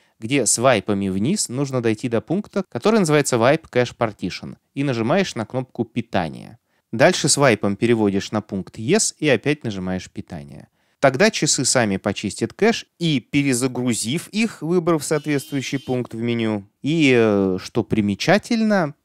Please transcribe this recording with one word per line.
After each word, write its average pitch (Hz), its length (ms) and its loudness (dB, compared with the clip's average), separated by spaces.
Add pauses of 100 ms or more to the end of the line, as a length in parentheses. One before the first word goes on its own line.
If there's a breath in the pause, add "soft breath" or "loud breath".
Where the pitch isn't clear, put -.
(200 soft breath)
где 120 260 -2
свайпами 104 640 2
вниз 110 400 -2
нужно 131 320 -4
дойти 113 280 -2
до 113 120 -2
пункта, 196 480 -4
который 220 300 0
называется 151 380 2
Wipe 135 340 2
Cache 123 260 0
Partition, 95 600 -6 (160)
и 139 100 -4
нажимаешь 143 520 0
на 113 100 -6
кнопку 123 400 -6
"Питание". 80 720 -6 (320)
Дальше 151 380 4
свайпом 110 460 2
переводишь 107 560 0
на 107 100 -2
пункт - 360 -8
"Yes" 151 420 0
и 151 100 0
опять 139 340 0
нажимаешь 92 460 -6
"Питание". 73 580 -16 (320)
Тогда 139 320 4
часы - 320 0
сами 110 340 2
почистят 104 560 -4
кэш 220 320 0 (140)
и, 156 220 0
перезагрузив 127 1080 -2
их, 214 320 -4
выбрав 165 440 0
соответствующий 143 720 -2
пункт 127 340 -4
в 113 60 -8
меню, 113 480 -2 (140)
и, 143 340 4
э, 101 480 4
что - 200 -2
примечательно 180 1200 0